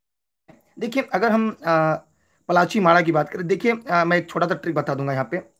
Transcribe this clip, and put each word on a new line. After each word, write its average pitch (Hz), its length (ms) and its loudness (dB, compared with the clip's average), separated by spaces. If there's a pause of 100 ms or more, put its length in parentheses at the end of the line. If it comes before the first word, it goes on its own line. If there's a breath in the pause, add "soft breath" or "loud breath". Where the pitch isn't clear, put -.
(800)
देखिए 233 340 -4
अगर 208 180 0
हम, 220 200 0
अ, - 40 -18 (960)
पलाची 175 300 2
माड़ा 175 220 6
की 165 100 0
बात 151 180 0
करें, 180 180 -8
देखिए, 226 340 0
अ, 175 220 0
मैं 175 140 2
एक 170 120 -4
छोटा 170 180 -2
सा 175 80 -2
ट्रिक 170 200 -6
बता 147 200 -2
दूंगा 139 180 -4
यहाँ 131 180 -4
पे 185 120 -6 (160)